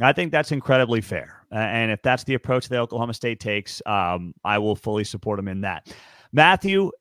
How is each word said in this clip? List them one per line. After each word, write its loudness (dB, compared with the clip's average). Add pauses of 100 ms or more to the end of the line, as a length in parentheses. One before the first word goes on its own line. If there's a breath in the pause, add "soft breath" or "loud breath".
I 6
think 0
that's 0
incredibly 2
fair. -8
Uh, -4
and 0
if -4
that's 0
the -2
approach -2
that -2
Oklahoma -4
State -4
takes, -4
um, -2 (100)
I 0
will 0
fully -4
support -6
him -6
in -6
that. -8 (380 loud breath)
Matthew, 4